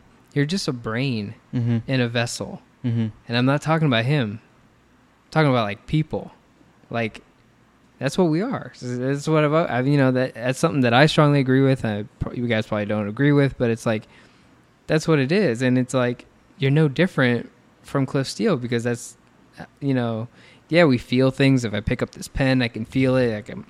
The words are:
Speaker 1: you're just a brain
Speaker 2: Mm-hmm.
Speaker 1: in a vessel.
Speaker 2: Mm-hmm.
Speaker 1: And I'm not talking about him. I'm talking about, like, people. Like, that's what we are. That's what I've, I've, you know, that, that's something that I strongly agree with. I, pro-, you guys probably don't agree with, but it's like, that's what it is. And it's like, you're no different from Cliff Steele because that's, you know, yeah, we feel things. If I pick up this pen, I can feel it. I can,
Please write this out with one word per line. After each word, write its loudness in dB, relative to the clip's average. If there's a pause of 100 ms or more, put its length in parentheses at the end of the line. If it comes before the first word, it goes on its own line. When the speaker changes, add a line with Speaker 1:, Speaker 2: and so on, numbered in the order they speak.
(340)
Speaker 1:
you're 0
just -6
a -2
brain -6 (180)
Speaker 2:
Mm-hmm. 0 (120)
Speaker 1:
in 0
a 0
vessel. -6 (220)
Speaker 2:
Mm-hmm. -2 (200)
Speaker 1:
And -2
I'm 2
not 2
talking 0
about 2
him. -2
I'm -20
talking 2
about, 2
like, -8
people. -4 (580)
Like, -6 (760)
that's -6
what 4
we 0
are. -8
That's -4
what 2
I've, 0
I've, 0
you 4
know, 4
that, 0
that's -4
something 0
that 2
I 8
strongly 4
agree 2
with. 2
I, -4 (160)
pro-, -6
you -6
guys 0
probably -2
don't -2
agree 2
with, 2
but 0
it's -4
like, -2 (840)
that's -2
what 4
it 0
is. 0
And 4
it's -2
like, -2 (320)
you're 0
no 4
different 0 (340)
from -2
Cliff -2
Steele -2
because -4
that's, -6 (640)
you 0
know, -2 (400)
yeah, 4
we 4
feel 2
things. 2
If -4
I -4
pick -2
up -6
this -16
pen, 0
I 0
can -8
feel 0
it. 0
I -8
can, -14